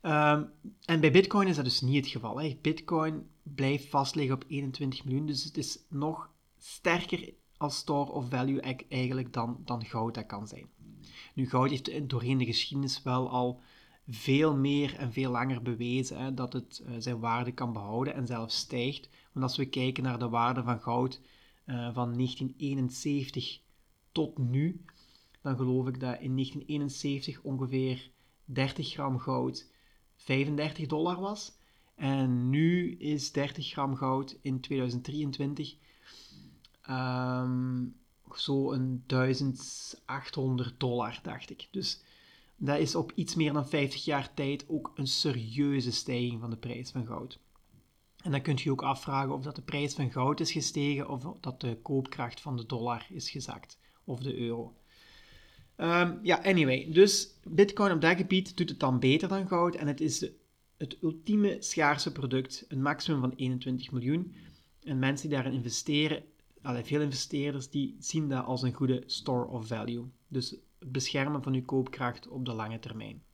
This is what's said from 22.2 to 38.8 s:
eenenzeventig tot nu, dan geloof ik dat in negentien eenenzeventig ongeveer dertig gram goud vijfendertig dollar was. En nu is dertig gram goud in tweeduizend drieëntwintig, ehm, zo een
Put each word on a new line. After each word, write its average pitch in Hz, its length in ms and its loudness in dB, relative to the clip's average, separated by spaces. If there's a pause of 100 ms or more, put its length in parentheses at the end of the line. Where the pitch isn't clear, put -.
eenenzeventig 135 1040 -2 (520)
tot 151 260 -2
nu, 135 460 0 (580)
dan 135 140 0
geloof 131 320 2
ik 131 120 -6
dat 123 200 -4
in 131 140 -2
negentien 135 320 -2
eenenzeventig 143 760 -4
ongeveer 131 680 -2 (340)
dertig 135 480 -2
gram 135 260 -2
goud 127 520 -2 (460)
vijfendertig 147 680 0
dollar 170 340 0
was. 208 360 -8 (380)
En 131 560 2
nu 175 460 4
is 147 360 -2
dertig 139 360 -2
gram 139 280 -2
goud 135 460 -2
in 131 180 -2
tweeduizend 127 440 -2
drieëntwintig, 143 720 -4 (1080)
ehm, 127 1000 0 (500)
zo 139 380 0
een 131 340 0